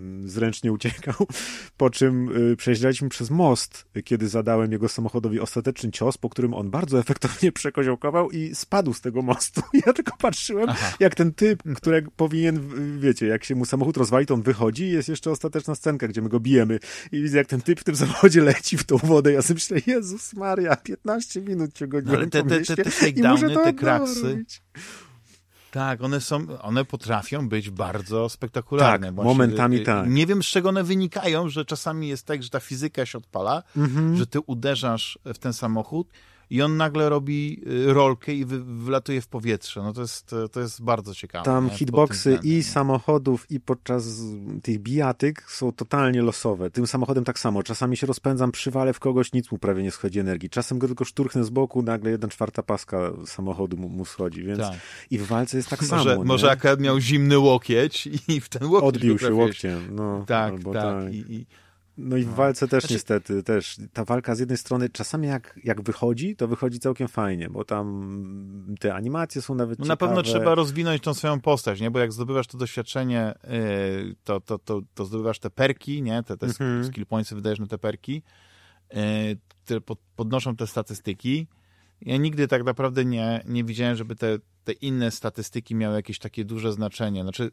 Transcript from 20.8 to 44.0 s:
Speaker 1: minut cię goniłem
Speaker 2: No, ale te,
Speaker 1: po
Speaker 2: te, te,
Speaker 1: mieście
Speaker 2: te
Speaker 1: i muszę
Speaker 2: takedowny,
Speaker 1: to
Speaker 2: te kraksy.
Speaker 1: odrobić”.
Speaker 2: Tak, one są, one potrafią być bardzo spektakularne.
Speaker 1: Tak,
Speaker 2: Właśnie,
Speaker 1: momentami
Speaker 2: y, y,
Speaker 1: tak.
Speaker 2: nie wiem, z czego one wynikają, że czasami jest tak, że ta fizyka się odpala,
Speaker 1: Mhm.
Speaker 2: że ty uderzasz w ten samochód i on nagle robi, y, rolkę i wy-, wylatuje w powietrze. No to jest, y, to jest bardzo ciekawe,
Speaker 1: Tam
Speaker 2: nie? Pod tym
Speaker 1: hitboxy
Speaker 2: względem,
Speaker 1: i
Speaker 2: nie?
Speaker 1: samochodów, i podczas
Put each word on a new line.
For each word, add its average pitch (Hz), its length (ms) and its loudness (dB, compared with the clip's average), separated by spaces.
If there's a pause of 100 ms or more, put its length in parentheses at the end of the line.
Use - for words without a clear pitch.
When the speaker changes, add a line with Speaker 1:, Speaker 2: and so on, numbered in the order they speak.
Speaker 1:
minut 180 320 -2
cię 143 140 -6
goniłem 139 260 0
Speaker 2:
No, 131 60 4
ale 160 100 0
te, 147 140 2
Speaker 1:
po 139 60 0
Speaker 2:
te, 170 60 6
te, 160 40 4
Speaker 1:
mieście 165 160 -2
Speaker 2:
te 190 80 2
Speaker 1:
i - 0 -
muszę - 160 -2 (220)
Speaker 2:
takedowny, 269 320 6
Speaker 1:
to 320 100 4
Speaker 2:
te 330 100 6
kraksy. 262 460 2
Speaker 1:
odrobić”. - 420 -4 (1080)
Speaker 2:
Tak, 135 320 -2
one 139 180 0
są, 147 400 -4
one 120 240 0
potrafią 117 640 -4
być 104 200 -2
bardzo 101 600 -2
spektakularne. 117 800 2
Speaker 1:
Tak, 92 80 -8
Speaker 2:
Właśnie, 104 140 0
Speaker 1:
momentami 123 480 4
Speaker 2:
y, 107 40 0
y, - 20 -6
Speaker 1:
tak. 107 260 2
Speaker 2:
nie 147 180 4
wiem, 196 160 0
z - 20 -2
czego 190 240 0
one 190 140 2
wynikają, 180 640 0
że 147 160 -4
czasami 156 420 -6
jest 139 180 -8
tak, 147 180 -6
że 123 60 -14
ta 135 100 -4
fizyka 135 460 -4
się - 120 -10
odpala, 110 460 -4 (140)
Speaker 1:
Mhm. 151 400 2
Speaker 2:
że 160 100 0
ty 139 120 -4
uderzasz 127 840 -4
w 123 120 -10
ten 123 160 -6
samochód 113 560 -4 (420)
i 123 100 2
on 156 160 2
nagle 151 320 2
robi, 147 520 -2 (280)
y, 135 40 6
rolkę 139 400 4
i 139 120 -2
wy-, 127 180 -6 (200)
wylatuje 131 380 -2
w - 60 -18
powietrze. 110 560 -4
No 104 100 -4
to 123 80 -10
jest, - 320 -10
y, 113 160 -2
to 123 100 -8
jest 117 240 -8
bardzo 107 320 -2
ciekawe, 87 300 -10
Speaker 1:
Tam 131 180 4
Speaker 2:
nie? 127 60 2
Pod - 80 -6
tym - 20 -10
Speaker 1:
hitboxy 135 380 2
Speaker 2:
względem, 139 340 2
Speaker 1:
i 165 40 4
Speaker 2:
nie? 165 80 2
Speaker 1:
samochodów, 135 880 0
i 139 80 -4
podczas 123 440 -2 (600)